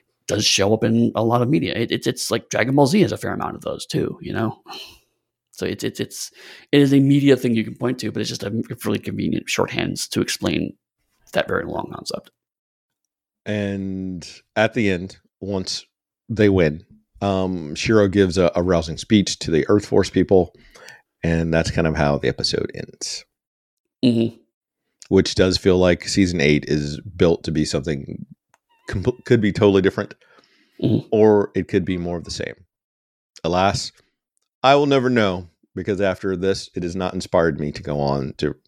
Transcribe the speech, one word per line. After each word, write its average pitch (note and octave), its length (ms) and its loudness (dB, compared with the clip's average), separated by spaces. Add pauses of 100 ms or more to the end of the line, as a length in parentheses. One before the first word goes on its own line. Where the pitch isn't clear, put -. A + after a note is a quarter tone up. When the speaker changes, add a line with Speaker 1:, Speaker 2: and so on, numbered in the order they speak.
(280)
Speaker 1:
does G#2 180 -2
show G2+ 260 2
up A2+ 120 0
in A2+ 320 2
a A2 80 0
lot A#2+ 180 2
of A#2+ 60 -2
media. D3 260 -2
It, A#2 160 -4
it's, - 160 -2
it's - 240 -4
like A2 200 -4
Dragon A2+ 260 0
Ball C#3+ 100 6
Z F3+ 140 4
has C3 120 4
a G#2 40 -6
fair G2 180 -8
amount - 220 -8
of - 60 -16
those - 220 -8
too, - 380 -4
you - 100 -10
know? A2 300 -4 (920)
So - 140 -8
it's, F#2+ 160 -6
it's, - 160 -6
it's, - 320 -10 (400)
it C#3+ 100 4
is C#3 140 4
a C#3 60 6
media C#3 360 4
thing B2 200 0
you A2 80 0
can A2 100 -12
point B2+ 260 -6
to, G#2+ 120 -8
but - 80 -6
it's F#2+ 80 -6
just - 160 -10
a A2+ 180 -6 (220)
really G#2+ 160 -2
convenient G2+ 480 -6
shorthands - 600 -4
to - 100 -2
explain - 560 -4 (560)
that - 160 -2
very - 160 -2
long - 280 -8
concept. - 380 -12 (1160)
Speaker 2:
And F#2+ 840 -6 (280)
at A2 180 2
the G#2 160 0
end, F#2 280 -6 (220)
once F#2+ 440 -6 (440)
they G#2+ 200 4
win, E2+ 360 2 (360)
um, F#2 540 -4
Shiro G#2+ 340 4
gives F#2 300 2
a, F2 160 4
a F2+ 80 0
rousing E2 360 0
speech - 420 2
to - 100 -6
the D#2 180 2
Earth G#2 180 2
Force - 240 2
people, F#2 440 2 (680)
and E2 300 0
that's E2 180 2
kind E2+ 160 0
of D#2 100 -2
how D2 220 2
the C2+ 100 -2
episode - 460 -4
ends. - 500 -14 (800)
Speaker 1:
Mm-hmm. A#2 320 2 (720)
Speaker 2:
Which F#2+ 260 2
does F#2 220 2
feel F#2 220 4
like F2+ 280 2
season F2+ 340 0
eight D2 280 4
is D2 320 -4
built - 440 0
to - 60 -8
be D2+ 140 0
something C#2+ 600 -6 (640)
com-, F#2+ 160 -6 (200)
could A#2+ 160 4
be G2+ 120 0
totally G2 300 4
different, F#2+ 320 -2 (640)
Speaker 1:
Mm-hmm. - 300 0
Speaker 2:
or G#2+ 460 4
it F#2 100 -2
could F#2+ 180 0
be F2+ 140 -4
more F2 180 -6
of E2 60 -8
the D#2+ 80 -14
same. - 240 -10 (880)
Alas, F#2 480 0 (720)
I C3+ 140 8
will D3 100 4
never C3+ 240 4
know, F#2+ 380 2 (260)
because F#2+ 260 -4
after F#2+ 360 0
this, F#2+ 400 -2
it F2 80 -6
has F2 100 -6
not F#2 200 -4
inspired E2+ 440 0
me D2 140 -6
to - 100 -12
go D2 160 -6
on C#2 400 -2
to C#2+ 160 -4 (120)